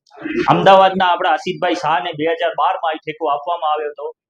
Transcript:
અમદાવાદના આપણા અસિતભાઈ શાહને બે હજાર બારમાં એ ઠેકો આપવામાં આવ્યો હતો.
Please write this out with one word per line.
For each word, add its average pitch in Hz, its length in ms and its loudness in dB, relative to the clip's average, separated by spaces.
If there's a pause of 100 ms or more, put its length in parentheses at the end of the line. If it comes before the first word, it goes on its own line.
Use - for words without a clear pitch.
(480)
અમદાવાદના 185 580 6
આપણા 175 240 0
અસિતભાઈ 165 440 -2
શાહને 170 380 -2
બે 147 120 -6
હજાર 165 260 -2
બારમાં 170 420 -2
એ 160 40 -8
ઠેકો 156 300 -8
આપવામાં 151 460 -4
આવ્યો 151 160 -4
હતો. 147 260 -12 (160)